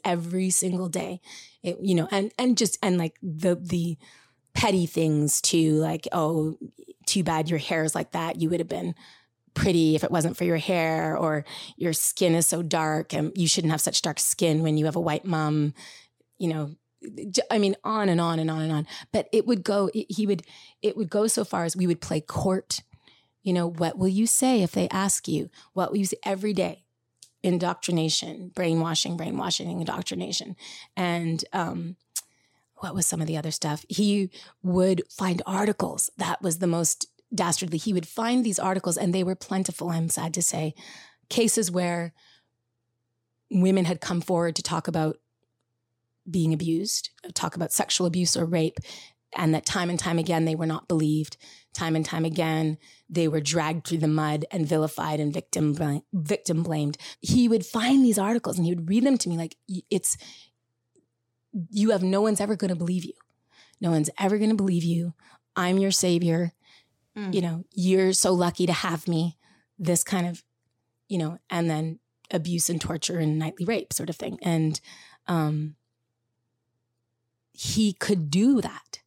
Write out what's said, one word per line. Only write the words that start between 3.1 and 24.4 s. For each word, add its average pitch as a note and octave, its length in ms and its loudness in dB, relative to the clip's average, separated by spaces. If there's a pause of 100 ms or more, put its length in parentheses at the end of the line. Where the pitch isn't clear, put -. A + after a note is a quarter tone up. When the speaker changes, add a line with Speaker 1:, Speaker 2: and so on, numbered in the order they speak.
Speaker 1:
the, F3 340 0
the E3+ 420 -2 (560)
petty F#3+ 320 4
things D3+ 560 2
too, D#3+ 380 4
like, D#3+ 340 -2
"Oh, D#3 440 0 (480)
too F#3 180 0
bad D#3+ 260 0
your E3 100 0
hair D#3+ 240 0
is D#3 100 0
like E3 200 -4
that. E3 280 -4
You D#3+ 80 2
would E3+ 120 0
have E3 80 -6
been F3 260 -6 (580)
pretty D#3+ 420 4
if D3 100 0
it - 60 -4
wasn't E3 260 0
for F3 80 0
your E3+ 100 2
hair," D#3+ 600 0
or, D#3 260 0 (320)
"Your E3+ 160 0
skin E3 440 2
is E3 120 2
so E3+ 140 0
dark D#3+ 520 -2
and D3+ 220 -2
you E3+ 140 2
shouldn't E3 220 2
have D#3 100 0
such - 200 0
dark D3+ 160 -2
skin D#3+ 460 2
when D3+ 140 2
you D3+ 80 2
have D3+ 100 -2
a E3+ 60 0
white D#3+ 240 -2
mom," D3+ 480 0 (640)
you F3+ 100 -4
know, D#3 280 -4 (560)
j-, - 100 0 (100)
I A#3 80 2
mean, G3 240 2
on G#3+ 240 -2
and E3+ 140 2
on E3 180 0
and D#3+ 100 0
on D#3+ 120 -2
and D#3+ 100 -2
on. D3+ 160 -2 (240)
But G#3+ 220 0
it A3 120 4
would A3 160 2
go, G3+ 320 0
it, A3 160 -4
he G#3 160 -2
would, G3 180 0 (380)
it G#3 140 0
would G3 140 -4
go G#3+ 180 2
so A3 160 0
far E3+ 220 -2
as E3 100 -4
we F#3 100 2
would E3+ 140 2
play D#3 220 -4
court. - 580 -2 (640)
You F#3+ 80 0
know, F3 180 2
"What E3+ 280 -2
will F#3 100 2
you G3 180 2
say B3+ 380 4